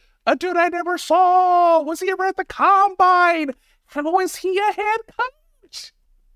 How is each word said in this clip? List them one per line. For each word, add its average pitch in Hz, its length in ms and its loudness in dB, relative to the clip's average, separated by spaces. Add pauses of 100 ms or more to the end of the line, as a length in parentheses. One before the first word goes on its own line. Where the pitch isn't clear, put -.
(260)
A 285 100 2
dude 349 220 -6
I 339 120 2
never 349 280 -6
saw. 359 840 2
Was 311 180 -8
he 370 120 -4
ever 370 140 -4
at 381 120 -4
the 349 80 -6
combine? 359 1080 2 (340)
How 311 340 -2
is 370 160 -4
he 370 220 -4
a 403 160 0
head 427 260 -4 (180)
coach? - 760 -12 (420)